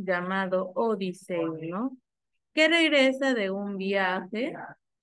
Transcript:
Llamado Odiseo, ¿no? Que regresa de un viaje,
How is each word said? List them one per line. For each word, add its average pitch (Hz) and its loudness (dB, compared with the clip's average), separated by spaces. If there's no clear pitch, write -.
Llamado 185 -2
Odiseo, 185 -2
¿no? 214 -6
Que 311 4
regresa 277 4
de 196 0
un 202 -6
viaje, 190 -2